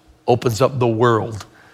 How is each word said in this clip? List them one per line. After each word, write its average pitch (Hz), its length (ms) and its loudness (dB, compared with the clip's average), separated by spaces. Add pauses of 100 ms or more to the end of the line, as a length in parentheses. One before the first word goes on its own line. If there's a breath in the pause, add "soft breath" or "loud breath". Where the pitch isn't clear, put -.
(280)
opens 123 340 0
up 131 160 0
the 123 80 0
world 110 600 0 (280 soft breath)